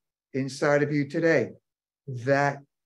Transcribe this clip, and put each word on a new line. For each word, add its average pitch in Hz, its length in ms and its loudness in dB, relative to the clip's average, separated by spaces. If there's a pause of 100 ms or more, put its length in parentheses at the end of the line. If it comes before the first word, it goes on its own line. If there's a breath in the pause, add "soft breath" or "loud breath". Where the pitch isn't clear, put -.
(340)
inside 143 480 0
of 147 100 0
you 143 160 -2
today, 160 420 0 (560)
that 139 560 0 (240)